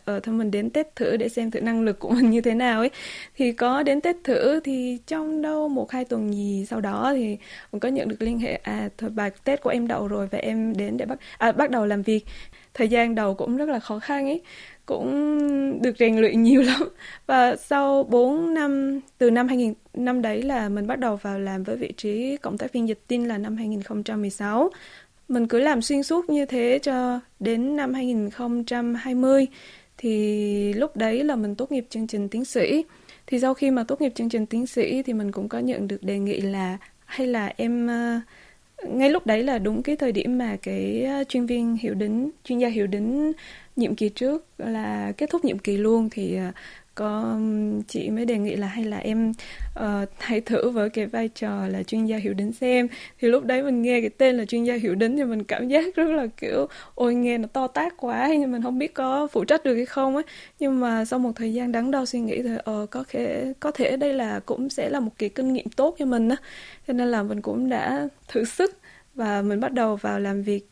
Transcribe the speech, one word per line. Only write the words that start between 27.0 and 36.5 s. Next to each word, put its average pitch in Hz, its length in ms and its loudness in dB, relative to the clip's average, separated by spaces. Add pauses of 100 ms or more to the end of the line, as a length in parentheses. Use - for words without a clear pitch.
đến 233 360 0
năm 262 180 0
hai 262 120 -2
nghìn 214 240 0
không 240 340 -4
trăm 240 320 -2
hai 254 200 -2
mươi. 269 320 6 (500)
Thì 208 760 0
lúc 269 240 -2
đấy 226 260 0
là 294 120 0
mình 208 200 -2
tốt 262 160 -4
nghiệp 247 180 -2
chương 220 180 -4
trình 202 220 -4
tiến 240 160 -4
sĩ. 277 380 2 (440)
Thì 247 120 0
sau 262 140 4
khi 269 180 2
mà 247 120 2
tốt 277 180 -2
nghiệp 269 140 2
chương 233 140 -2
trình 220 160 0
tiến 233 220 -2
sĩ 254 360 0
thì 254 100 -4
mình 208 180 -2
cũng 202 180 -6
có 233 100 -6
nhận 240 280 -2
được 196 160 -6
đề 196 160 -2
nghị 202 220 -2
là 196 360 -2 (280)